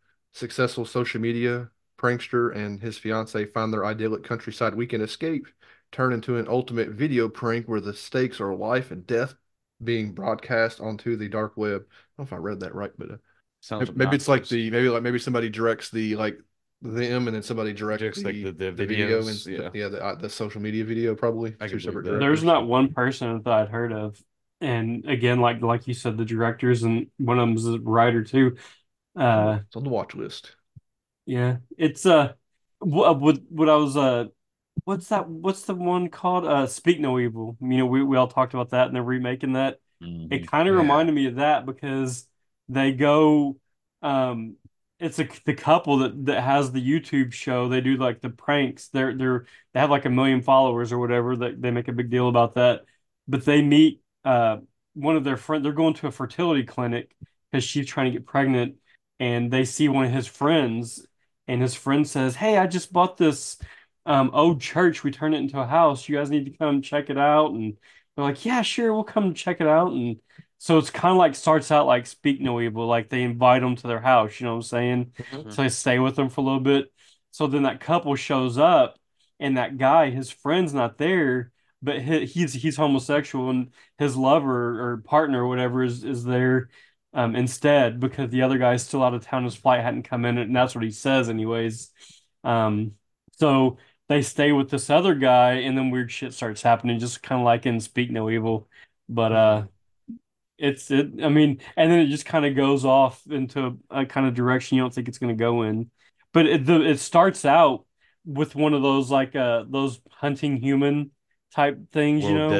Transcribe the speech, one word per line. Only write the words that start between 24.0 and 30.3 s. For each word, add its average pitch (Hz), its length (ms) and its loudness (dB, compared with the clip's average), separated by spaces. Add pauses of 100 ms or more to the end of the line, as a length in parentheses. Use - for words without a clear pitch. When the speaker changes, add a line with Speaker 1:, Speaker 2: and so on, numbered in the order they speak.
Speaker 3:
And 117 480 -4
again, 123 320 2
like, 117 220 2
like 117 240 -2
you 123 80 -6
said, 113 220 -4
the 113 80 -4
directors, 113 580 0
and 113 360 -2
one 123 200 2
of 120 100 2
'em's 113 180 0
a 117 120 -2
writer 113 460 2
too. 127 320 2 (600)
Uh, 107 520 2
Speaker 1:
It's - 80 -18
on 127 80 -8
the 139 60 -4
watch - 260 -4
list. - 400 -14 (680)